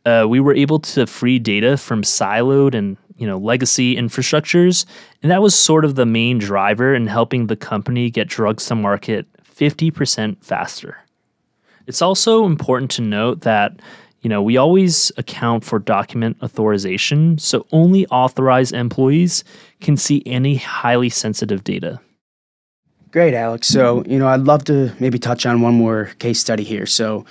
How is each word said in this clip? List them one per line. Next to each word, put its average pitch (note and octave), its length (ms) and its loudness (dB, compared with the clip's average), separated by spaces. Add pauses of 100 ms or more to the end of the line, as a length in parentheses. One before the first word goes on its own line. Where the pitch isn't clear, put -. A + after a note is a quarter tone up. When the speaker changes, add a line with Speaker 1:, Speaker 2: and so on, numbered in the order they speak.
Speaker 1:
Uh, A2+ 240 4
we B2 120 2
were C#3 140 4
able C#3+ 260 2
to B2+ 260 -2
free B2+ 320 0
data A2+ 380 0
from A2+ 260 -4
siloed B2+ 720 0
and, G2+ 220 -4 (200)
you A#2 100 -8
know, F#2+ 120 -4
legacy B2 560 0
infrastructures, D3+ 920 0 (380)
and D3+ 80 2
that F3+ 100 2
was G#3 140 4
sort D#3 300 4
of C#3+ 100 0
the C3 100 2
main A#2 340 0
driver G#2 540 0
in A#2+ 140 0
helping A#2 400 -2
the A2 80 -2
company A#2 560 -4
get G#2+ 160 -4
drugs G#2+ 400 -4
to A#2+ 80 -4
market G2+ 520 -2 (180)
fifty D#3 480 -2
percent A2 520 -4
faster. - 540 -8 (880)
It's - 160 -4
also A3 440 2
important C3 440 -2
to - 120 -6
note G#2+ 400 -2
that, G#2+ 360 0 (440)
you A#2 60 -4
know, G#2 140 0
we A#2 140 2
always E3+ 640 2
account A#2 440 -4
for - 160 -4
document G#2+ 640 -2
authorization, G#2+ 960 0
so - 320 -4
only F3+ 380 4
authorized B2+ 640 2
employees C3+ 680 0 (360)
can D3 160 2
see - 300 0
any B2+ 300 0
highly B2 540 0
sensitive G#2 520 -4
data. F#2 380 -8 (1120)
Speaker 2:
Great, D#3+ 220 4
Alex. A#2 340 -4
So, B2 360 2
you C3+ 140 -2
know, C3+ 80 2
I'd C3 140 2
love C#3+ 240 4
to C#3 340 0
maybe B2+ 220 -2
touch A#2+ 260 -4
on A#2+ 140 2
one A#2+ 140 4
more A2 320 2 (120)
case A#2 220 -2
study G#2+ 240 -2
here. G2+ 220 -8
So G#2+ 440 -4